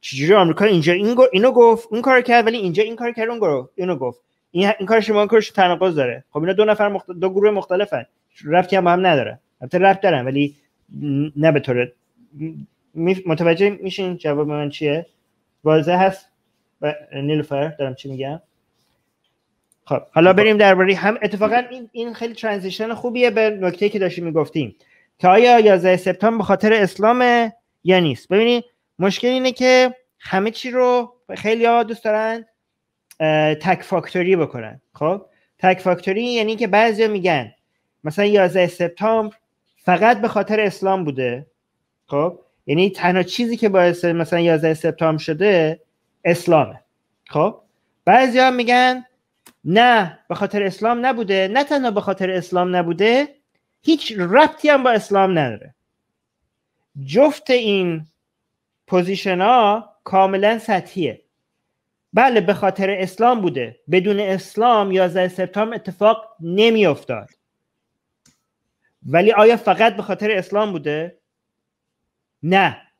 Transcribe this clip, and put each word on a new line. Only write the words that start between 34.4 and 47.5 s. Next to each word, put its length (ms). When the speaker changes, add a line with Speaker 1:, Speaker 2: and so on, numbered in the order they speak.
Speaker 1:
خب 320
تک 220
فاکتوری 440
یعنی 320
که 100
بعضیا 420
می‌گن 440
مثلاً 200
یازده 420
سپتامبر 720
فقط 360
به 80
خاطر 320
اسلام 440
بوده. 420
خب 320
یعنی 240
تنها 320
چیزی 340
که 120
باعث 360
مثلاً 360
یازده 340
سپتامبر 480
شده 580
اسلامه. 560
خب 320